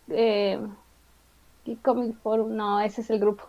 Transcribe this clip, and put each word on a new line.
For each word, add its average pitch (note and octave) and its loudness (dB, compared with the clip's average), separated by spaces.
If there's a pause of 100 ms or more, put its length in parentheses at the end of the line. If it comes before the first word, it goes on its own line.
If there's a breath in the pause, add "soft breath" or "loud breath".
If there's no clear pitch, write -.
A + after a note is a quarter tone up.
eh, G#3 2 (1040)
Geek A3+ -8
Comic A#3 0
Forum, A3 0
no, G#3 0
ese G#3 -2
es A3+ -8
el A3 2
grupo. G#3 0